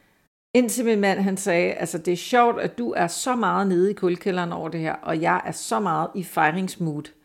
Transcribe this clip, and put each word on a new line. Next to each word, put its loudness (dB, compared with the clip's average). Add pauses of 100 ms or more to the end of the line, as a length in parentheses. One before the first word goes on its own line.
(560)
Indtil 2
min 4
mand, 2
han 0
sagde, 2
"Altså, -6
det -2
er 0
sjovt, 2
at -4
du -4
er 0
så -4
meget 0
nede 4
i -2
kuldekælderen -2
over -6
det -6
her, -2
og -4
jeg 2
er -4
så -4
meget 0
i -4
fejringsmood." -2 (140)